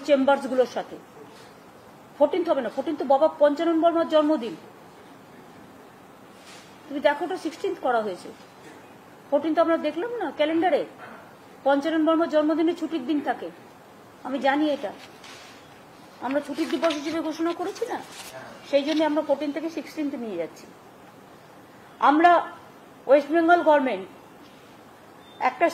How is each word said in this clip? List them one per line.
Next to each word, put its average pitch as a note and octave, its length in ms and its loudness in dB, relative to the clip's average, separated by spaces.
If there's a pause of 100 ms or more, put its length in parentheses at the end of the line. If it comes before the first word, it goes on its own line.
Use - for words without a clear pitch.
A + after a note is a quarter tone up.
চেম্বারসগুলোর C4 680 2
সাথে। F3+ 200 -8 (1200)
ফোরটিন্থ D4+ 340 2
হবে C4+ 140 0
না, G#3 100 -4
ফোরটিন্থ C#4 260 -4
তো D#4 120 -4
বাবা C#4+ 140 6 (140)
পঞ্চানন D#4+ 420 4
বর্মার E4 300 2
জন্মদিন। D4 420 2 (2250)
তুমি C#4+ 220 -10
দেখো, D4 180 0
ওটা E4+ 200 -4
সিক্সটিন্থ F4+ 400 -6
করা A#3+ 200 2
হয়েছে। F#3 240 -10 (1000)
ফোরটিন্থ D#4 360 0
আমরা E4 120 2 (100)
দেখলাম E4+ 240 -6 (100)
না E4+ 60 -4 (100)
ক্যালেন্ডারে, D#4+ 440 2 (840)
পঞ্চানন D4 420 2
বর্মার E4 280 2
জন্মদিনে D#4+ 440 2
ছুটির D#4 300 -6
দিন D4+ 180 0
থাকে, G#3+ 200 -6 (800)
আমি C4 100 -6 (100)
জানি D4 180 2 (100)
এটা। G3 160 -8 (1300)
আমরা C#4 220 -2
ছুটির D4 260 -6
দিবস D#4+ 260 0
হিসেবে D#4 200 -6 (100)
ঘোষণা E4 300 -4
করেছি G4 320 -6
না, - 60 -6 (720)
সেই C#4+ 180 2
জন্য D#4 220 0
আমরা D4+ 180 -2
ফোরটিন D4 280 -2
থেকে D#4+ 120 -6 (100)
সিক্সটিন্থ C#4+ 340 -8 (120)
নিয়ে G3 180 -8
যাচ্ছি। - 240 -12 (1400)
আমরা E4 220 6 (760)
ওয়েস্ট C#4+ 280 4
বেঙ্গল E4+ 240 6 (100)
গভর্নমেন্ট, C4 360 2 (1400)
একটা E4+ 240 -2